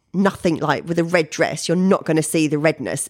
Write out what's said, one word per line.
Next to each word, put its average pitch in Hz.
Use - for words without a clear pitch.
nothing, 185
like, 139
with 170
a 170
red 165
dress, -
you're 170
not 185
gonna 160
see 156
the 147
redness 147